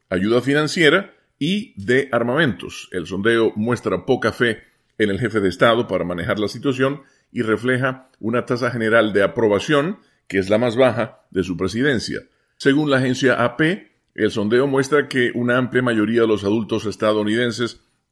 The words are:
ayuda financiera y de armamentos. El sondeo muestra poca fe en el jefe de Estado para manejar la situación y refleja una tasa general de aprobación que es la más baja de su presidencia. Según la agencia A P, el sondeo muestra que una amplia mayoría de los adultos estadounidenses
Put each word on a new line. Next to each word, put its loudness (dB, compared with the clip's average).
ayuda 0
financiera 2
y -4
de 0
armamentos. -2
El -6
sondeo 2
muestra -2
poca 0
fe -2
en 2
el -2
jefe -2
de 2
Estado 2
para -2
manejar -4
la 0
situación -2
y -6
refleja -2
una -2
tasa -2
general 2
de 4
aprobación 2
que -2
es 0
la 4
más 0
baja 0
de 0
su -6
presidencia. -2
Según 2
la 2
agencia 2
A -2
P, -2
el 0
sondeo 2
muestra 0
que 0
una 0
amplia 0
mayoría 2
de 4
los 0
adultos -2
estadounidenses -2